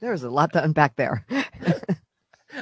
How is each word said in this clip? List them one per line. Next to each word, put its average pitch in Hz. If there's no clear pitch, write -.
There 233
was 156
a 120
lot 139
to 160
unpack 151
there. -
<laughs> -